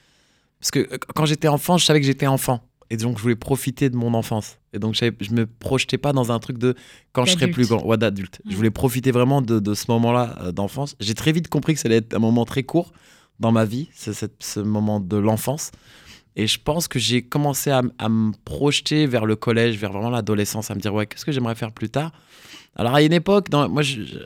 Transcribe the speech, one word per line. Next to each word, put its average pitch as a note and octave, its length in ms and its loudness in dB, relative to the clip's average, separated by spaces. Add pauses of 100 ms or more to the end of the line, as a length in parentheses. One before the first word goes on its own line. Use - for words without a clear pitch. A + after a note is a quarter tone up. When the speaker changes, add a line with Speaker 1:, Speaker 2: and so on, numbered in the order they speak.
(600)
Speaker 1:
Parce - 120 -4
que, C#3+ 80 0
euh, B2+ 180 -2 (180)
quand D#3 100 2
j'étais D3+ 220 2
enfant, D3 300 2
je - 80 2
savais D3+ 160 4
que C3+ 40 2
j'étais C3+ 220 2
enfant. C3 320 0 (320)
Et A2+ 60 -4
donc, A2+ 200 -2
je G#2 60 -10
voulais A#2 120 2
profiter C3 540 -2
de B2 60 -4
mon A#2+ 180 0
enfance. A2 460 -2 (120)
Et G#2+ 60 -8
donc, G#2+ 160 -2
je - 60 -2
savais, A#2 200 0
je G2+ 120 -6
me A2+ 160 2
projetais - 500 -2
pas C#3+ 160 0
dans B2 180 0
un A#2 60 0
truc A#2+ 220 -8
de B2 160 2 (380)
quand B2+ 120 2
je - 60 2
serai E3+ 160 2
plus B2 160 2
Speaker 2:
D'adulte. A2+ 160 2
Speaker 1:
grand, G2 100 -2
ouais, A2+ 80 4
d'adulte. G2+ 480 -2
Je G#3+ 60 -8
Speaker 2:
Ouais. F#2+ 40 -4
Speaker 1:
voulais A2 140 2
profiter B2 400 0
vraiment B2+ 320 4
de, A2+ 160 2
de G#2 160 0
ce - 160 -6
moment-là, A#2 540 2
euh, F2+ 80 -6
d'enfance. G2+ 480 -6
J'ai G#2 160 -2
très - 160 0
vite D#3+ 160 0
compris - 260 0
que D3 60 -4
ça - 80 -2
allait A2+ 100 4
être A2+ 160 -2
un G#2 60 0
moment A2+ 260 4
très C3+ 160 -4
court E3+ 320 -2 (460)
dans A#2 120 2
ma A2+ 140 4
vie, A#2+ 300 -6
c'est - 180 -8
cette, - 300 -10
ce - 160 -8
moment G#2+ 400 0
de G2 180 -2
l'enfance. A2 540 0 (640)
Et G#2+ 100 -2
je - 140 -2
pense D#3 280 -2
que - 120 -4
j'ai A#2 240 0
commencé C#3+ 480 -2
à, C3 100 4 (160)
à A2 100 -4
me A2 260 2 (100)
projeter D3 640 0
vers A#2+ 180 0
le A2 100 2
collège, A#2 420 0
vers G2+ 140 -6
vraiment G#2 200 -4
l'adolescence, G#2+ 580 -2
à G#2 60 -4
me G2+ 40 -4
dire, « G2 140 -4
Ouais, G#2+ 140 0
qu'est-ce - 180 -12
que D#3+ 60 -2
j'aimerais A#2+ 240 -2
faire A2+ 160 -8
plus A2 180 -6
tard ? » D#3 220 -2 (640)
Alors, A#2 180 0
à D3 80 6
une D#3 120 6
époque, F#3+ 360 2
dans, D3 180 2
moi, B2 140 0
je, C3+ 220 -4
je, - 220 -12